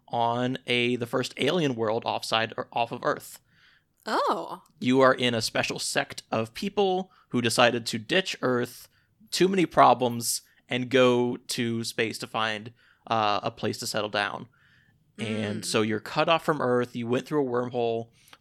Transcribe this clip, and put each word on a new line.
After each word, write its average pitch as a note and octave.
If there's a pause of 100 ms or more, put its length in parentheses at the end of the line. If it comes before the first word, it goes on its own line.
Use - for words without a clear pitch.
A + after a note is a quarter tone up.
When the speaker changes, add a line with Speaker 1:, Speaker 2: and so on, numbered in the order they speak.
Speaker 1:
on A#2+
a, B2
the A#2
first B2+
alien D3
world A2+
offside, A2
or B2+
off A#2
of B2
Earth. - (680)
Speaker 2:
Oh. A3 (180)
Speaker 1:
You B2+
are C3
in B2
a A2
special -
sect -
of A2+
people F#3+ (200)
who B2
decided A#2+
to A#2
ditch F#3
Earth, A#2+ (420)
too F3+
many F#3+
problems, B2 (260)
and B2+
go B2 (120)
to A#2
space A2+
to B2
find, A2 (340)
uh, G#2+
a A#2
place A2
to A#2+
settle G#2
down. G#2 (680)
And G#2+
Speaker 2:
Mm. -
Speaker 1:
so A2+
you're G#2+
cut D#3
off D#3+
from D3+
Earth, B2
you A#2
went B2
through D3
a B2
wormhole, A#2+ (320)